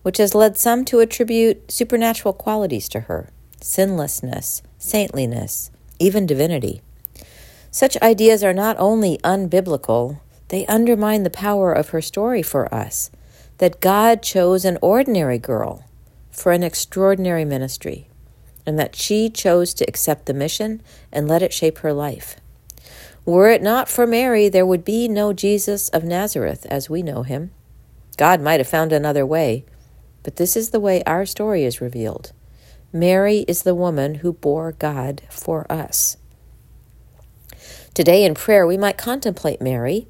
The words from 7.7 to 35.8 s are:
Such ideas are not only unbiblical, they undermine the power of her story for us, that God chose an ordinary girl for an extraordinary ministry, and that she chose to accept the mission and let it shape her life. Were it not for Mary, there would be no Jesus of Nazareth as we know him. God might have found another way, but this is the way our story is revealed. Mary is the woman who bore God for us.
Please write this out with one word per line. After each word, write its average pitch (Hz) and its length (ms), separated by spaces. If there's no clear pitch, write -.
Such - 300
ideas 220 420
are 185 100
not 208 240
only 202 460
unbiblical, 160 960
they 190 180
undermine 214 580
the 175 60
power 196 420
of 151 160
her 160 140
story 220 400
for - 300
us, - 380
that 180 220
God 214 420
chose 185 420
an 180 160
ordinary 190 580
girl 113 440
for - 220
an 175 100
extraordinary 185 840
ministry, 131 640
and 151 120
that - 160
she 214 340
chose 175 420
to - 140
accept - 400
the 139 80
mission 208 480
and 147 160
let 165 120
it 185 120
shape 160 260
her 156 140
life. 143 440
Were 185 240
it 226 140
not 233 260
for 240 200
Mary, 233 400
there 185 180
would 180 180
be 226 220
no 208 260
Jesus 202 580
of 160 120
Nazareth 170 640
as 139 240
we 165 100
know 139 220
him. 135 300
God 165 240
might 151 180
have 127 100
found 160 240
another 147 320
way, 135 400
but 143 100
this 175 220
is 226 140
the 220 100
way 190 240
our 175 200
story 202 400
is 123 160
revealed. 120 520
Mary 190 540
is 175 160
the 185 120
woman 156 420
who 165 160
bore 160 400
God 143 580
for - 400
us. - 460